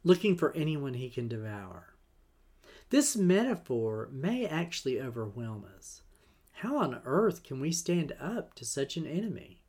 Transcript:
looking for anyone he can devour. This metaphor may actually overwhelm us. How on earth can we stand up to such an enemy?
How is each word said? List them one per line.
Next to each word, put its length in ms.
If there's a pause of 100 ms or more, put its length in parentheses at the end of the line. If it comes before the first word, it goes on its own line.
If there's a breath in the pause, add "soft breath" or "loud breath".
looking 320
for 200
anyone 400
he 160
can 160
devour. 680 (960 loud breath)
This 260
metaphor 960
may 360
actually 520
overwhelm 680 (100)
us. 240 (520 soft breath)
How 240
on 280
earth 360
can 180
we 120
stand 480
up 340
to 120
such 300
an 120
enemy? 600